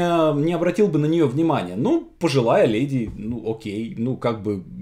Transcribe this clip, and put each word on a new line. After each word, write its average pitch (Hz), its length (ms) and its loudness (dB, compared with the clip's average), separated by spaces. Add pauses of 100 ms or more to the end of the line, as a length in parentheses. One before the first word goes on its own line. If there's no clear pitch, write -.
(440)
не 170 80 0
обратил 175 340 2
бы 156 140 2
на 151 60 2
нее 160 200 2
внимания. 131 500 0
Ну, 254 320 0 (120)
пожилая 143 460 4
леди, 120 500 0
ну 107 340 -6
окей, 110 480 -6
ну 123 180 -2
как 113 260 -4
бы... 101 200 -4 (200)